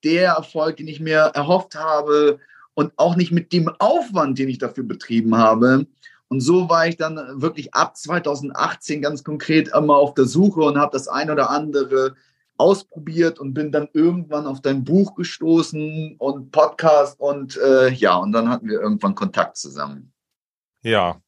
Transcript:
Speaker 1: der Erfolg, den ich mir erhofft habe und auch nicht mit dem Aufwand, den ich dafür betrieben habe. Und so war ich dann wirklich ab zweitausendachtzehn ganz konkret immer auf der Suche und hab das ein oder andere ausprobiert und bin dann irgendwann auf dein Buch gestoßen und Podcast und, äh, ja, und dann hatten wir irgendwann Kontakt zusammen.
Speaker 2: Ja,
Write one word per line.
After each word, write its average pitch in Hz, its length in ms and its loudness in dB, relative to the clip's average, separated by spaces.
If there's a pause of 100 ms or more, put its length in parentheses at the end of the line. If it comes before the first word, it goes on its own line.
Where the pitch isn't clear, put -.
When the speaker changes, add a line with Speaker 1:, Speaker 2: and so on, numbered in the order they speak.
Speaker 1:
der 170 300 2
Erfolg, 156 440 -4
den 156 100 -14
ich 147 120 -14
mir 156 340 2
erhofft 170 400 0
habe 151 640 2 (340)
und 156 240 -2
auch 175 180 2
nicht 170 180 0
mit 170 200 -2
dem 165 160 0 (100)
Aufwand, 196 600 0
den 135 100 -2
ich 127 80 -6
dafür 127 280 -8
betrieben 113 520 -2
habe. 117 500 4 (460)
Und 131 100 -2
so 170 260 2
war 165 180 2
ich 165 100 -4
dann 160 220 -6 (240)
wirklich 151 320 -6
ab 151 220 -2
zweitausendachtzehn 151 1040 -6
ganz 143 220 -6
konkret 151 500 -4
immer 147 220 4
auf 143 180 4
der 131 120 4
Suche 165 340 2
und 143 180 2
hab 143 140 0
das 135 160 -6
ein 151 200 -4
oder 143 220 0
andere 135 640 -2 (420)
ausprobiert 165 840 0
und 139 120 -8
bin 151 200 -4
dann 151 220 -2
irgendwann 156 520 -2
auf 135 160 -10
dein 139 220 -2
Buch 190 320 2
gestoßen 160 1000 -2
und 135 340 -8
Podcast 151 680 2
und, 139 380 -6
äh, 131 320 4
ja, 107 260 2
und 95 160 -2
dann 113 180 0
hatten 120 200 -4
wir 107 120 -4
irgendwann 104 360 -2
Kontakt 95 400 -4
zusammen. 71 560 -12 (680)
Speaker 2:
Ja, 101 460 0